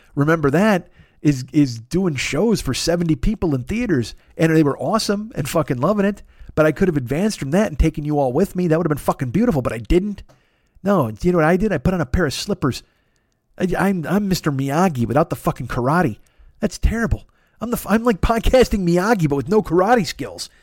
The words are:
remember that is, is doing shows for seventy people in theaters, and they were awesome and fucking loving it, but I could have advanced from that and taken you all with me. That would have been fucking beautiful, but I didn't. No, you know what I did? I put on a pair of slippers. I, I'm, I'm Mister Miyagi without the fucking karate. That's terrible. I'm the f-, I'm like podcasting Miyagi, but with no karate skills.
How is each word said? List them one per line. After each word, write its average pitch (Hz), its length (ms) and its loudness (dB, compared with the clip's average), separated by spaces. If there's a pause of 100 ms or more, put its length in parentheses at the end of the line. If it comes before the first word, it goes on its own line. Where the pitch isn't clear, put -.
(140)
remember 147 360 2
that 185 380 2 (340)
is, 135 300 2
is 135 260 2
doing 160 380 -2
shows 190 440 0
for 127 140 -4
seventy 165 400 0
people 185 400 0
in 127 80 -2
theaters, 190 540 -2 (200)
and 160 180 2
they 160 100 6
were 135 140 0
awesome 208 580 -2
and - 120 -6
fucking 143 300 -2
loving 190 260 0
it, 202 200 -2 (320)
but 156 100 4
I 156 60 2
could 190 160 2
have 156 80 0
advanced 143 420 -2
from 139 140 -6
that 196 160 2
and 156 100 -10
taken 160 260 2
you 147 140 -2
all 131 140 0
with 180 240 -2
me. 180 100 0
That 156 100 2
would 175 100 0
have 151 40 0
been 147 80 -2
fucking 151 320 -2
beautiful, 185 320 0
but 120 100 -4
I 113 60 -8
didn't. 180 460 -2 (580)
No, 170 300 0 (100)
you 175 80 2
know 175 80 2
what 151 60 4
I 175 120 4
did? 208 160 0
I 151 60 -2
put 190 160 0
on 175 60 -2
a 143 60 -2
pair 180 200 0
of 127 80 -4
slippers. - 480 -4 (760)
I, 196 120 -2 (100)
I'm, 190 260 0
I'm 202 220 0
Mister 170 240 -2
Miyagi 139 560 0
without 135 240 0
the 135 60 -4
fucking 139 320 -6
karate. 131 500 0 (400)
That's - 200 -4
terrible. 226 500 -2 (320)
I'm 233 100 -8
the 233 60 -2
f-, - 120 -10
I'm 226 160 2
like 240 160 0
podcasting 226 680 2
Miyagi, 175 420 2
but 143 80 0
with 131 120 -4
no 208 140 2
karate 185 440 2
skills. - 440 -12 (120)